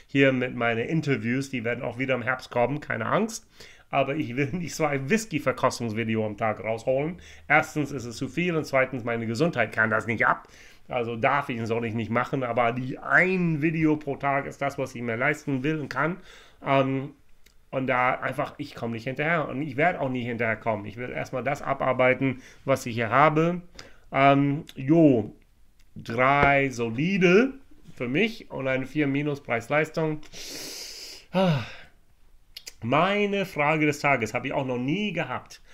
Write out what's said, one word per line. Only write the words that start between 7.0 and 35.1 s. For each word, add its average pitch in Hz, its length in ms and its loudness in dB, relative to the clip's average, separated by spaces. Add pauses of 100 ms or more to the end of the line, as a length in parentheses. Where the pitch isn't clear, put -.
Erstens 147 460 2
ist 120 140 -8
es 117 100 -10
zu 131 120 -6
viel 170 280 -2
und 151 80 0
zweitens, 131 400 -2
meine 117 220 -4
Gesundheit 117 460 0
kann 113 180 2
das 110 160 0
nicht 113 200 0
ab. - 220 0 (400)
Also 120 280 -4
darf 135 320 0
ich 120 120 -4
und 113 60 -4
soll 117 180 -2
ich 110 100 -4
nicht 113 160 -4
machen, 123 320 -2
aber 117 300 0
die 127 260 -6
ein 170 640 2
Video 156 340 2
pro 139 200 -6
Tag 139 300 0
ist 143 160 -8
das, 143 160 -4
was 131 180 -4
ich 117 60 -8
mir 117 140 -2
leisten 139 460 -2
will 156 160 0
und 131 120 -8
kann. 156 260 -2 (500)
Ähm, 135 440 2 (600)
und 131 160 -2
da 127 280 2
einfach, 127 420 -4
ich - 180 -12
komme 117 200 -6
nicht 117 100 -8
hinterher 151 440 -2
und 131 140 -4
ich 135 140 -6
werde 170 240 2
auch 135 80 -2
nie 127 160 -2
hinterherkommen. 113 600 -2
Ich 104 100 -12
will 123 140 -8
erstmal 131 340 -6
das 139 180 -2
abarbeiten, 127 800 2 (220)
was 131 220 0
ich 117 80 -6
hier 113 160 -2
habe. 156 500 4 (500)
Ähm, 139 540 4 (100)
jo, 139 640 6 (580)
drei 139 760 4
solide 175 840 4 (420)
für 123 140 -6
mich 196 420 -2
und 135 160 -6
eine 131 200 -2
vier 151 200 0
minus 143 340 -2
Preis-Leistung. 156 800 -2 (1120)
Ah. 175 300 2 (1200)
Meine 196 640 0
Frage 151 400 2
des 147 140 0
Tages 127 340 2
habe 123 140 -2
ich 147 40 -4
auch 143 140 -2
noch 127 100 -2
nie 170 380 -2